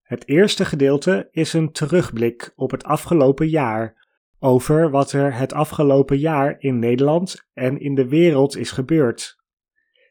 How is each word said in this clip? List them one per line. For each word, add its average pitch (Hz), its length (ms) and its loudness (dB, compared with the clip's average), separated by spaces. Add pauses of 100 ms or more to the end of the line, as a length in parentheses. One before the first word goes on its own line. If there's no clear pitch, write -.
Het - 260 -12
eerste 185 380 2
gedeelte 147 640 0
is 160 220 -2
een 160 180 0
terugblik 127 840 -2
op 131 160 -4
het 127 120 -8
afgelopen 147 640 2
jaar, 113 560 -4 (360)
over 147 520 2
wat 135 200 0
er 139 240 0
het 127 180 -4
afgelopen 143 640 2
jaar 147 420 -2
in 127 200 -2
Nederland 139 760 0
en 135 260 -4
in 143 160 -4
de 131 120 2
wereld 143 500 2
is - 140 -8
gebeurd. 135 720 -2 (680)